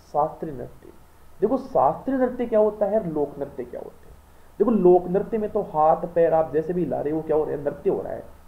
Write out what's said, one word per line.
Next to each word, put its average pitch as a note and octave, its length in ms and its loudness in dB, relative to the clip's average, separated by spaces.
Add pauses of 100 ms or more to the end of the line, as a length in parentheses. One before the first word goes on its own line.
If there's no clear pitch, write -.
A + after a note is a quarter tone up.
(120)
शास्त्रीय D#3 420 -2
नृत्य, B2 340 -16 (520)
देखो G#3+ 160 2
शास्त्रीय E3 600 0
नृत्य B3 280 -2
क्या A3+ 140 2
होता G#3 260 2
है, G3 260 0
लोक D3 260 -4
नृत्य C3+ 260 -10
क्या - 160 -14
होते - 280 -18
हैं? - 80 -20 (420)
देखो A#3 120 4
लोक F3+ 380 6
नृत्य G3+ 300 -2
में G#3 120 -4
तो G#3 120 -2
हाथ D#3 340 2
पैर E3+ 380 2
आप D#3 180 2
जैसे D#3+ 200 -2
भी F3 80 -2
हिला C3 200 -2
रहे C#3+ 120 -4
हो, D#3 100 -2
क्या D#3 140 0
हो D#3 80 2
रहा C3+ 80 -6
है? C#3+ 100 -6
नृत्य D3 280 -2
हो - 120 -2
रहा F#2 100 -8
है। - 120 -12 (240)